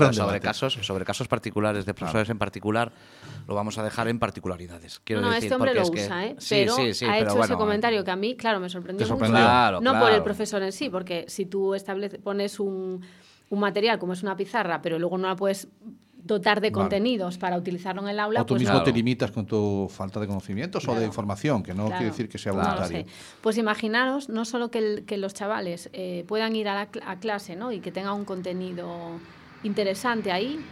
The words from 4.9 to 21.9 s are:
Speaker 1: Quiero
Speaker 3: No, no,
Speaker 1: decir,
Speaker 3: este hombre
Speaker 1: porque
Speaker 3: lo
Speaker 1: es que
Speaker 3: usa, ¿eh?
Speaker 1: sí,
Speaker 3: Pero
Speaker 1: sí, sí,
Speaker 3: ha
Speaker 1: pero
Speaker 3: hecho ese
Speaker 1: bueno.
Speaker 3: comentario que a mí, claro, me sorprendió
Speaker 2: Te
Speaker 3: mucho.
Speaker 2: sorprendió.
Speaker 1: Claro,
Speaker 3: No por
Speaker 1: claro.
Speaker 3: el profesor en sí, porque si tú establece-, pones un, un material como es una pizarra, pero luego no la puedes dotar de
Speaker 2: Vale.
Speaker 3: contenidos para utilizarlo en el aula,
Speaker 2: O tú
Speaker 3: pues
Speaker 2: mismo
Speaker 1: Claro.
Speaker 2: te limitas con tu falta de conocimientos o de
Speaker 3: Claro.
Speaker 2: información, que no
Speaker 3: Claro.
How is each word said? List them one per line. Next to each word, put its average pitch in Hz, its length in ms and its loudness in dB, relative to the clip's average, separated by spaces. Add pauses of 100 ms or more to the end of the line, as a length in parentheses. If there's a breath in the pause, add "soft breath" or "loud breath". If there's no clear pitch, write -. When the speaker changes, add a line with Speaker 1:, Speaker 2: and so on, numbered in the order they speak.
Speaker 1:
Quiero - 200 0
Speaker 3:
No, 240 60 2
no, 233 40 2
Speaker 1:
decir, 226 140 0
Speaker 3:
este 262 80 2
hombre 254 160 2
Speaker 1:
porque 233 80 2
Speaker 3:
lo 185 60 4
Speaker 1:
es 170 60 2 (100)
que 202 40 0
Speaker 3:
usa, 190 200 -4
¿eh? 262 120 -6
Speaker 1:
sí, - 180 -2
Speaker 3:
Pero 208 200 4
Speaker 1:
sí, 117 180 2
sí, 120 120 -2
Speaker 3:
ha 117 40 4
Speaker 1:
pero 214 120 4
Speaker 3:
hecho 151 80 2
ese - 80 4
Speaker 1:
bueno. - 200 4
Speaker 3:
comentario 214 460 2
que 190 80 -2
a 180 40 -2
mí, 214 200 -2
claro, 220 240 0
me 180 100 -4
sorprendió 180 360 -4
Speaker 2:
Te 113 80 0
Speaker 3:
mucho. - 120 0
Speaker 2:
sorprendió. 113 180 6
Speaker 1:
Claro, 117 380 8
Speaker 3:
No - 120 6
por - 80 4
Speaker 1:
claro. 220 140 8
Speaker 3:
el 202 80 4
profesor 202 380 -2
en 190 100 -2
sí, 262 200 -4
porque 180 360 -4
si - 200 -4
tú 196 260 0
establece-, 196 460 -4
pones 202 400 -4
un, 185 420 -4 (480 loud breath)
un 202 100 0
material 202 380 4
como 180 160 -4
es 180 80 -6
una 190 160 -4
pizarra, 190 460 0
pero 165 160 0
luego 175 180 0
no 185 100 0
la 185 80 0
puedes 196 320 0 (600)
dotar 208 320 4
de 214 120 2
Speaker 2:
Vale. 196 100 2
Speaker 3:
contenidos 196 560 0
para 180 180 0
utilizarlo 180 460 -4
en 202 60 -4
el 208 120 -2
aula, 208 220 2
Speaker 2:
O - 60 0
tú - 80 4
Speaker 3:
pues 120 60 2
Speaker 2:
mismo 104 160 4
Speaker 1:
Claro. 87 80 4
Speaker 2:
te 139 60 6
limitas 117 380 2
con 107 160 -4
tu 101 460 2
falta 95 280 -6
de 107 60 -2
conocimientos 101 600 -4
o - 20 0
de 127 100 0
Speaker 3:
Claro. 113 80 2
Speaker 2:
información, 104 560 0
que 90 140 -6
no 104 100 0
Speaker 3:
Claro. 110 140 0